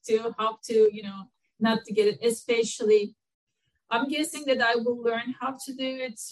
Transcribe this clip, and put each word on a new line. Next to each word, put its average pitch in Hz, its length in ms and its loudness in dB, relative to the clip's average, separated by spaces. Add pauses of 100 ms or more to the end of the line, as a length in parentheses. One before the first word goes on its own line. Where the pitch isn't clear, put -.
to 226 320 0
how 220 260 -2
to, 220 280 6
you 208 100 -12
know, 196 220 -12 (340)
not 220 260 2
to 220 80 -10
get 208 140 4
it, 208 160 0
especially, 226 920 2 (760)
I'm 247 180 0
guessing 302 380 -4
that 254 140 2
I 233 140 2
will 240 260 -2
learn 233 380 -2
how 262 260 -6
to 269 80 -12
do 262 120 -6 (220)
it 226 120 -12 (120)